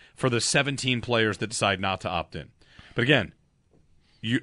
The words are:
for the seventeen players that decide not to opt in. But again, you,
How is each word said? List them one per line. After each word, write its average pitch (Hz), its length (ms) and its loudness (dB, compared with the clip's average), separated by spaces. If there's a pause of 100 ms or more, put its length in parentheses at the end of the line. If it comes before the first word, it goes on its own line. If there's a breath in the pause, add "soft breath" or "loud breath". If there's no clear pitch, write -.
(140 soft breath)
for 131 160 0
the 117 100 2
seventeen 131 600 0
players 113 380 2
that 107 100 -4
decide 98 320 0
not 95 200 -2
to 98 80 -8
opt 85 260 -4
in. 69 160 -12 (440 soft breath)
But 120 80 -2
again, 123 300 2 (880)
you, 117 220 -2